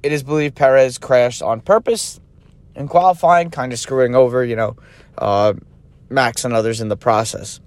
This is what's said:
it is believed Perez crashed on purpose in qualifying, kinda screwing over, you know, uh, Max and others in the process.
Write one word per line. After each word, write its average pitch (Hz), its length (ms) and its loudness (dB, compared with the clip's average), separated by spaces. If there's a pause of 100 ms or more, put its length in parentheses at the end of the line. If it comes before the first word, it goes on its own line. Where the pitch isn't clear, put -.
it 147 100 -2
is 143 120 -4
believed 147 320 -2
Perez 131 420 4
crashed 123 440 0
on 113 200 -4
purpose - 580 -2 (560)
in 143 120 -10
qualifying, 175 640 2
kinda 127 260 -8
screwing 127 380 0
over, 127 280 2
you 117 120 -4
know, 110 200 -4 (420)
uh, 104 360 0 (560)
Max 127 360 -2
and 123 80 -4
others 113 280 -2
in 110 60 -6
the 101 100 -4
process. 110 680 -4